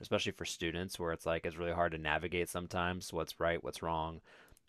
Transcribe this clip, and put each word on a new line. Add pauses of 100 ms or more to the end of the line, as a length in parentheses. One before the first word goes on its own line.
especially
for
students,
where
it's
like,
it's
really
hard
to
navigate
sometimes
what's
right,
what's
wrong. (480)